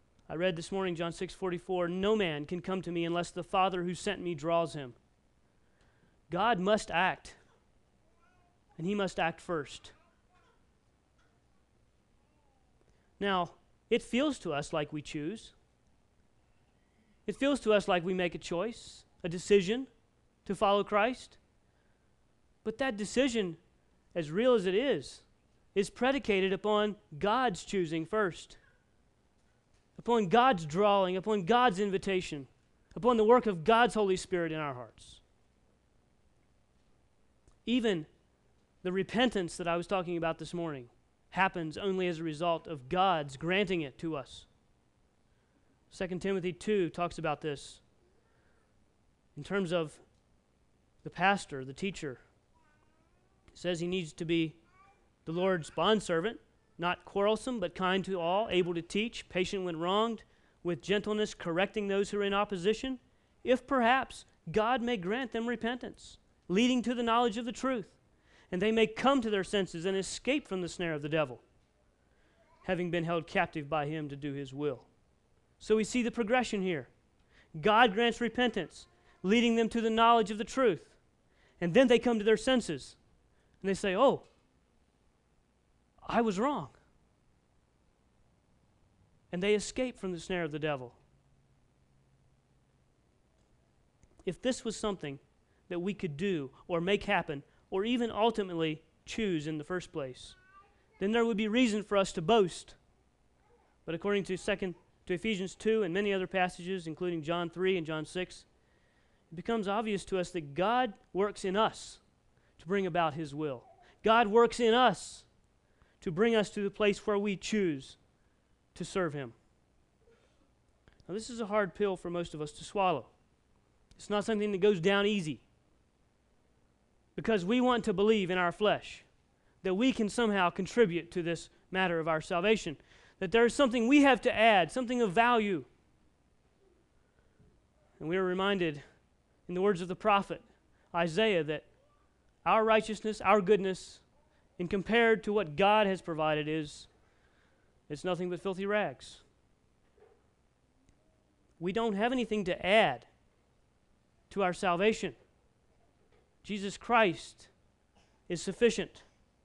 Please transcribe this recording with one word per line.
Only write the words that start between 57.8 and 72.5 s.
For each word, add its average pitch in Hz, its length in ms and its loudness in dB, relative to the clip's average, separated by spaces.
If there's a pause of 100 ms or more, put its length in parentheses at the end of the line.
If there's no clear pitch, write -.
to 190 140 -4
all, 185 300 0
able 180 240 2
to 170 80 -4
teach, 214 480 -6
patient 185 340 -2
when 175 140 -4
wronged, 202 460 0 (400)
with 170 180 -4
gentleness 208 520 -2
correcting 196 540 -2
those 196 220 0
who 208 100 -4
are 202 40 -2
in 196 100 -2
opposition, 208 680 -2 (440)
if 247 240 2
perhaps 254 580 2 (260)
God 220 300 2
may 240 160 -2
grant 214 340 -4
them 233 160 -4
repentance, 240 720 -8 (300)
leading 247 340 4
to 226 120 -2
the 240 100 -2
knowledge 233 340 2
of 240 80 -6
the 247 60 -4
truth, 254 460 -4 (560)
and 180 80 -2
they 214 100 2
may 220 160 4
come 254 340 2
to 220 80 -4
their 202 140 0
senses 175 420 -2
and 190 120 0
escape 247 500 -4
from 190 140 -6
the 170 80 -6
snare 170 240 -4
of 147 80 -4
the 147 80 -6
devil, 143 320 -2 (1200)